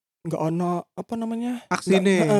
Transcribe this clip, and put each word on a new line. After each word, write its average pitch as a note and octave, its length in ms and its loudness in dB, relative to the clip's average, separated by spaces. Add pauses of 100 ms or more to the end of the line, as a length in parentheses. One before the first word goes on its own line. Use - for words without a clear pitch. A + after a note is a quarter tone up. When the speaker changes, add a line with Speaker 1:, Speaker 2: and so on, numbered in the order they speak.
(200)
Speaker 1:
nggak D#3+ 220 -6
ono, F3 500 -2
apa F#3+ 240 -10
namanya, A#3 500 -6
Speaker 2:
Aksine. F3+ 300 0
Speaker 1:
nggak, F#3 320 4
heeh, G#3 120 4